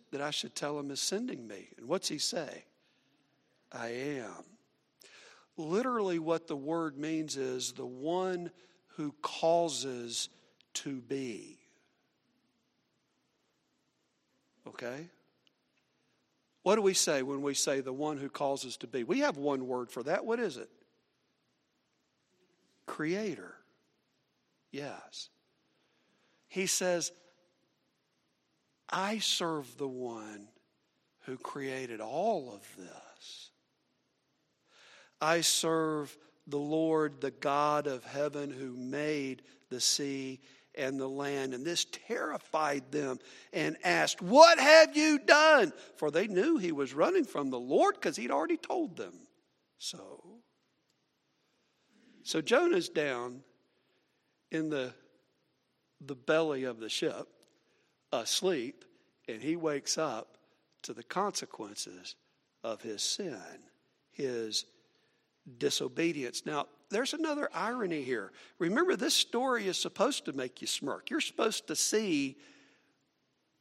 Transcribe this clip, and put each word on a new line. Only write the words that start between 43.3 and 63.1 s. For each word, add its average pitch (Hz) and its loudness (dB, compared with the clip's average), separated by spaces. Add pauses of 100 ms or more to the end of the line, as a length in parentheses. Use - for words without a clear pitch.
and 156 -2
asked, 165 2
"What 302 12
have 302 10
you 302 6
done?" 294 8 (240)
For 151 0
they 170 2
knew 226 2
he 175 -2
was 139 -2
running 269 4
from 143 -2
the 127 -2
Lord 220 4
'cause - 0
he'd 240 -2
already 311 2
told 311 -4
them - -12 (500)
so. 185 -14 (1800)
So 160 -2
Jonah's 247 4
down 127 -2 (1080)
in 156 -2
the, 131 -2 (1080)
the 139 -10
belly 151 2
of 117 -6
the 110 -8
ship, - -2 (840)
asleep, 139 -2 (420)
and 113 -8
he 160 -2
wakes 151 -2
up 143 -4 (440)
to - -12
the 113 -14
consequences 104 -6 (460)
of 113 -6
his 110 -6
sin, - -8 (400)